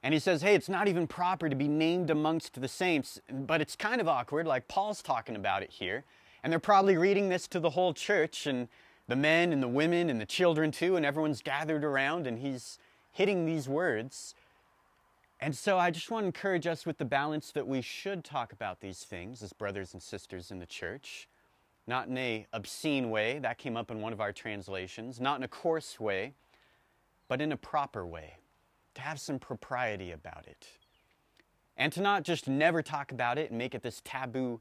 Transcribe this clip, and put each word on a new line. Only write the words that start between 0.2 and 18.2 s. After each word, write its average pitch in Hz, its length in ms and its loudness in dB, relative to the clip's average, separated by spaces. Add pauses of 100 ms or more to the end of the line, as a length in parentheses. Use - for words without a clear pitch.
says, 170 200 4
"Hey, 202 140 8
it's 156 160 4
not 196 180 4
even 175 180 2
proper 175 440 0
to 139 60 0
be 143 120 2
named 160 400 4
amongst 156 500 0
the 131 100 -4
saints," 160 600 0
but 135 320 0
it's - 160 -4
kind 233 240 0
of 170 80 2
awkward, 147 380 0
like 131 220 0
Paul's 208 340 -2
talking 120 340 -2
about 98 260 0
it - 100 -12
here. 101 320 -4 (380)
And 143 80 -2
they're 165 100 2
probably 196 360 6
reading 196 320 4
this 180 200 0
to 175 120 -2
the 160 100 4
whole 175 220 2
church - 540 0
and 123 220 -2 (400)
the 120 80 2
men 160 360 6
and 139 80 2
the 127 80 0
women 165 400 2
and 120 120 0
the 104 40 -4
children 160 460 4
too, 180 240 2
and 165 100 2
everyone's 147 380 0
gathered 151 420 -2
around 143 440 2
and 117 100 -4
he's 131 400 -6 (320)
hitting 190 340 2
these 160 240 -2
words. 135 680 -2 (1040)
And 147 140 -2
so 190 220 2
I 175 120 6
just 165 200 -6
wanna 208 160 0
encourage 180 400 0
us 165 200 -2
with 160 120 -4
the 156 60 -2
balance 147 460 -2
that 139 160 -2
we 131 160 -2
should 190 420 -8